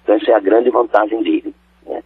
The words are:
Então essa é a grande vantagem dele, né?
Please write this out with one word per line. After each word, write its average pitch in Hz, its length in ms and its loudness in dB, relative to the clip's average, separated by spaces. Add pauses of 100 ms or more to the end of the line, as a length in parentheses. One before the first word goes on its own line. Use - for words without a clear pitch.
Então 104 140 0
essa 107 160 0
é - 20 4
a 107 60 4
grande 110 300 2
vantagem 110 520 0
dele, - 320 -4 (320)
né? - 200 -10